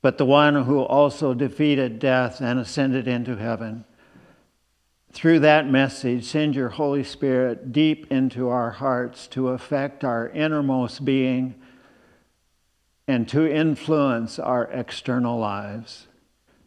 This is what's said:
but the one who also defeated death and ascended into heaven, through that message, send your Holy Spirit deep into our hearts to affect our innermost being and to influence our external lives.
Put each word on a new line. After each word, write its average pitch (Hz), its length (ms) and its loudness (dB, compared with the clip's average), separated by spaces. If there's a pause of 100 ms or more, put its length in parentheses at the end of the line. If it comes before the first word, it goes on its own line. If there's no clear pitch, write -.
but 131 140 2
the 143 80 2
one 143 400 6
who 135 160 2
also 139 520 2
defeated 131 640 0
death 127 440 0
and 127 180 0
ascended 131 480 -2
into 123 300 -4
heaven, 113 480 -6 (1300)
through 165 280 4
that 151 280 6
message, 131 580 0
send 151 300 0
your 127 140 -2
Holy 143 340 -2
Spirit 127 680 -2
deep 156 400 2
into 127 380 0
our 120 220 0
hearts 123 560 -4
to 131 220 -2
affect 135 540 -4
our 120 260 -2
innermost 143 760 -2
being 131 520 0 (1500)
and 120 220 0
to 156 200 2
influence 143 880 0
our 123 280 -2
external 120 760 -4
lives. 104 680 -8 (600)